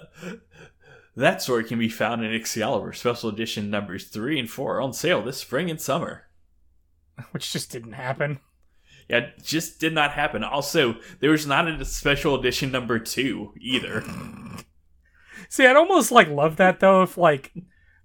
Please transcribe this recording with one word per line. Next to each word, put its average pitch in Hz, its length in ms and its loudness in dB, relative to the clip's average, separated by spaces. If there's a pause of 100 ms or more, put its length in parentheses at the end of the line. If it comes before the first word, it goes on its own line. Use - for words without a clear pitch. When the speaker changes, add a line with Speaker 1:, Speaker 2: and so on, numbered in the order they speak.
(1160)
Speaker 1:
that 151 260 2
story 117 220 0
can 117 160 -4
be 113 100 0
found 117 340 -2
in 110 100 -4
Excalibur 110 600 -4
Special 117 360 -4
Edition 107 400 -6
numbers 98 360 -6
three 135 340 -6
and 117 100 -8
four 104 300 -6
on 127 140 -4
sale 151 280 0
this 135 160 -8
spring 165 320 -4
and 156 120 -8
summer. - 460 -6 (1040)
Speaker 2:
Which - 200 -10
just - 200 -8
didn't 117 220 -14
happen. 135 460 -6 (680)
Speaker 1:
Yeah, 120 100 0
it - 240 -10
just - 360 -4
did 160 140 0
not 147 180 2
happen. 147 320 -2
Also, 135 540 0 (220)
there 147 120 4
was 151 160 2
not 151 200 2
a 151 180 -6
special 143 500 0
edition 127 360 -2
number 120 280 -2
two 110 600 -4
either. 117 440 -4 (760)
Speaker 2:
<laughs> - 720 -20
See, 269 160 4
I'd 254 120 8
almost, 339 340 6
like, 226 180 8
love 151 280 0
that, 185 240 6
though, 190 220 8
if, 180 140 -2
like, 156 360 2 (520)